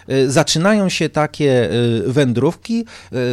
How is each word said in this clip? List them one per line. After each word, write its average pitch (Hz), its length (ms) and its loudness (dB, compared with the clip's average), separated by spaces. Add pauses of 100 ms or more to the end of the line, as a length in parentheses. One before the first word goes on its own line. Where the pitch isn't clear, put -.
e, 131 220 0
zaczynają 175 600 2
się 160 200 -2
takie, 139 600 0
e, 117 420 0
wędrówki, 139 720 0
e, - 340 -14 (180)